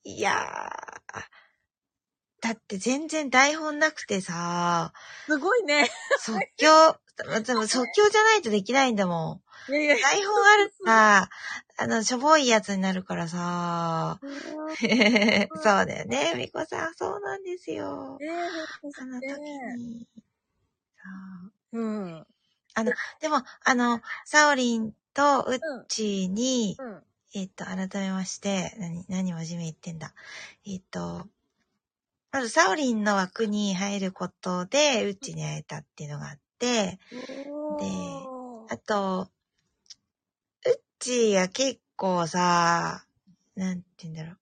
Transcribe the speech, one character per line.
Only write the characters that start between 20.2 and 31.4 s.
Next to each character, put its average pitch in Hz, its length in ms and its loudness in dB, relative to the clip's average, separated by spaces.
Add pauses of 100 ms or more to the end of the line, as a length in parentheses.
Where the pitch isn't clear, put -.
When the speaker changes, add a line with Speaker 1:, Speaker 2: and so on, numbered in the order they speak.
Speaker 1:
そ 190 840 -14
う。 - 20 -4
Speaker 2:
う 220 40 -4 (200)
ん。 160 220 -14 (480)
Speaker 1:
あ 220 80 -2
の、 226 100 0 (260)
で 311 80 -4
も、 302 160 0 (220)
あ 254 100 4
の、 240 240 2 (240)
サ 302 260 6
オ 285 60 4
リ 240 220 2
ン 220 160 -4 (200)
と 277 280 4
う 247 140 0
っ 247 40 -4 (280)
ち - 160 -4
ー 196 240 0
に、 226 520 0
Speaker 2:
う 269 40 -12
ん。 254 100 -12
う - 40 -14
ん。 - 60 -20 (300)
Speaker 1:
え 196 120 -6
っ 190 40 -16
と、 - 160 -12
改 190 300 -6
め 190 160 -2
ま 190 120 -2
し - 140 -8
て、 190 400 -4
何、 170 320 -10
何 185 240 -2
真 165 240 -8
面 - 0 -
目 170 80 -6
言 160 80 -8
っ - 20 -16
て - 160 -16
ん 160 80 -12
だ。 - 140 -14 (520)
え 196 120 -10
っ - 120 -12
と、 175 380 -10 (1040)